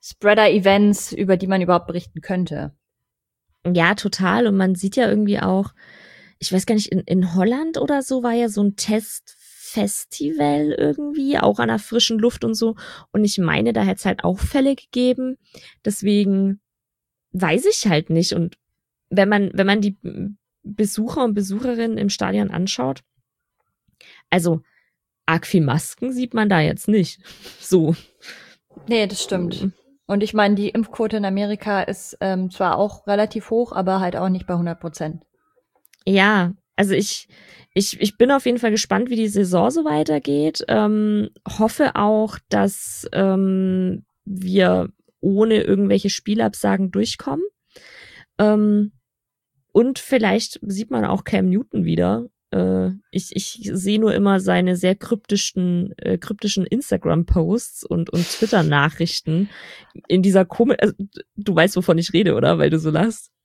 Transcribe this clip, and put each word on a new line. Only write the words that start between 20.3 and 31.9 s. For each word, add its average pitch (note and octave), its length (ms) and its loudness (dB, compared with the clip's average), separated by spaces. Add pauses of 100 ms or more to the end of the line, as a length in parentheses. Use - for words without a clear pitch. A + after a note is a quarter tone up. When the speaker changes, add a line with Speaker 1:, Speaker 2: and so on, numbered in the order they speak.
Speaker 2:
Besucher A3 600 -2
und A3+ 100 0
Besucherinnen A3+ 640 -4
im G3+ 120 0
Stadion G3+ 420 -2
anschaut, G3 520 -4 (1300)
also E3+ 320 0 (640)
arg E3 220 -2
viel F3 140 4
Masken D#3 500 -2
sieht B3 220 -6
man A3 160 0
da F#3 120 4
jetzt D#3+ 260 -2
nicht. G#3 340 0 (200)
<laughs> - 180 -20
So. E3 360 2 (920)
Speaker 1:
Nee, A3 200 2
das G3 160 -6
stimmt. F3 380 -4
Speaker 2:
Mhm. F#3+ 120 -4 (320)
Speaker 1:
Und G3+ 180 -2
ich G#3+ 100 -6
meine, G#3 220 4
die G3+ 140 -2
Impfquote A3 480 -4
in G3+ 80 -4
Amerika G3+ 560 -2
ist, - 400 -10